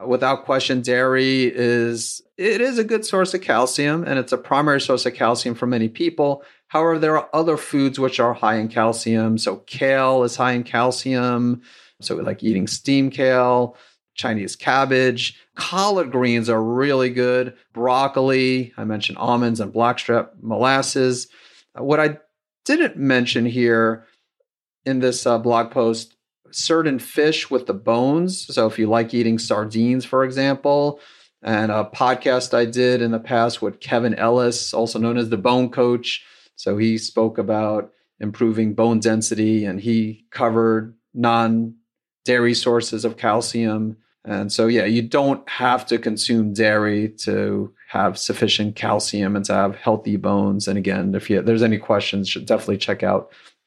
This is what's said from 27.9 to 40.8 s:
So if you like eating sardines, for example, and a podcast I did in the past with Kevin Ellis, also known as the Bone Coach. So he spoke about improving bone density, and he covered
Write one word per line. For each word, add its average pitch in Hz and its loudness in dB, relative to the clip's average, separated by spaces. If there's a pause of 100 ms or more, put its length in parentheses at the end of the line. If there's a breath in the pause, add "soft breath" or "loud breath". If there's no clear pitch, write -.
So 113 2
if 107 -4
you 110 2
like 113 0
eating 113 2
sardines, 113 0
for 131 2
example, 139 0 (420 loud breath)
and 110 0
a 104 -2
podcast 127 0
I 120 4
did 123 2
in 117 0
the 113 -2
past 117 0
with 101 -6
Kevin 120 0
Ellis, 120 0
also 113 -2
known 117 0
as 117 -2
the 113 -2
Bone 123 2
Coach. 123 -2 (320 loud breath)
So 101 -4
he 113 2
spoke 110 0
about 107 -2 (260)
improving 107 0
bone 113 2
density, 110 0
and 98 -6
he 110 -2
covered 113 0 (200)